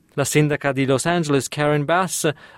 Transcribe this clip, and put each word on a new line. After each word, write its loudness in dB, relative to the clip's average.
La -2
sindaca 0
di 0
Los 0
Angeles, 0
Karen 0
Bass, 0